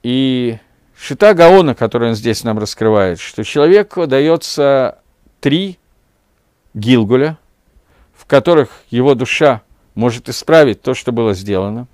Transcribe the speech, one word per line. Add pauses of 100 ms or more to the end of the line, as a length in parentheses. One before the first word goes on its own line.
И (420)
Шита
Гаона,
который
он
здесь
нам
раскрывает,
что
человеку
даётся (420)
три (960)
Гилгуля, (760)
в
которых (200)
его
душа (320)
может
исправить
то,
что
было
сделано.